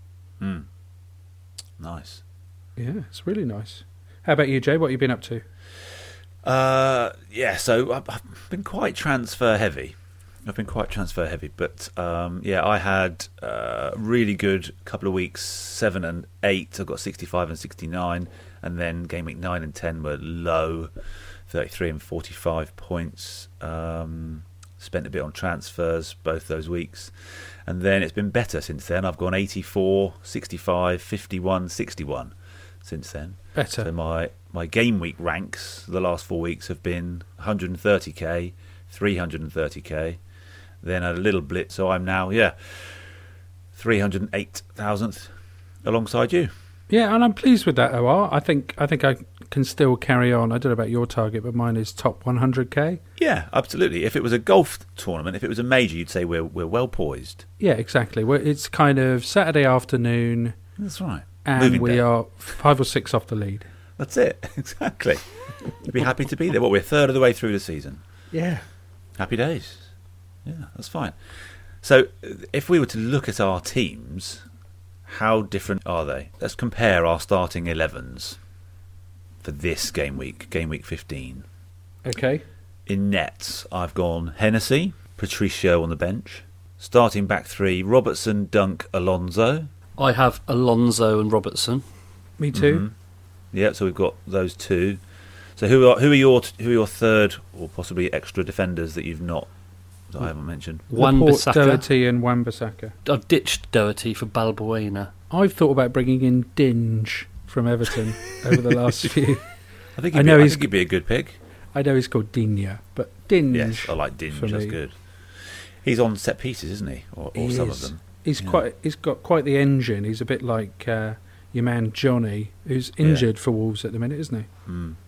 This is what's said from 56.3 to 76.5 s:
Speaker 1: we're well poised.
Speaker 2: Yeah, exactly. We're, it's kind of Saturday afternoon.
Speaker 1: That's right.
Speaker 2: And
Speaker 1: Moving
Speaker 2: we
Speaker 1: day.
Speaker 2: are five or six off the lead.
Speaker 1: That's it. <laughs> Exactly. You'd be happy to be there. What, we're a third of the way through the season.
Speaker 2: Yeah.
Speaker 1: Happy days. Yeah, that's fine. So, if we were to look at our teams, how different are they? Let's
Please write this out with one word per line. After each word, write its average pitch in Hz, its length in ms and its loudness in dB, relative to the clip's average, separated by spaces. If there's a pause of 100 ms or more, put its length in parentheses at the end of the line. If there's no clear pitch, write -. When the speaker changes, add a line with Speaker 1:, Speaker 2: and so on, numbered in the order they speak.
Speaker 1:
we're 82 220 -6
well 87 200 0
poised. 67 560 -6 (160)
Speaker 2:
Yeah, - 140 4
exactly. 117 500 -2
We're, 131 140 2
it's 143 320 -2
kind 143 300 4
of 127 260 2
Saturday 160 400 4
afternoon. 117 880 2 (240)
Speaker 1:
That's 202 240 -8
right. 135 220 -6 (220)
Speaker 2:
And 131 180 2
Speaker 1:
Moving 123 180 6
Speaker 2:
we 120 100 2
Speaker 1:
day. 120 80 4
Speaker 2:
are 117 260 4 (120)
five - 420 2
or 135 40 4
six - 300 -4
off 113 140 0
the - 80 -6
lead. 101 300 -6 (320)
Speaker 1:
That's - 200 -6
it. - 340 2
<laughs> - 60 -10
Exactly. - 580 -2 (680)
You'd - 100 -10
be - 80 0
happy 131 240 0
to 135 100 -6
be 165 140 -2
there. 147 120 2
What, 113 100 4
we're 98 100 2
a - 20 -10
third 147 260 4
of 131 40 0
the 131 80 4
way 123 120 8
through 110 200 -2
the 101 60 0
season. 73 420 -12 (320)
Speaker 2:
Yeah. 165 260 -2 (580)
Speaker 1:
Happy 113 200 -4
days. 143 400 -4 (680)
Yeah, 151 200 -12 (100)
that's - 140 -16
fine. 123 240 -6 (680)
So, 131 260 6 (460)
if 143 160 -4
we 175 100 8
were 139 80 2
to - 100 -8
look 127 320 -2
at 104 100 -8
our 95 220 2
teams, - 800 -6 (640)
how 110 380 2
different 98 440 -4
are 85 200 -2
they? 69 240 -8 (120)
Let's - 120 -6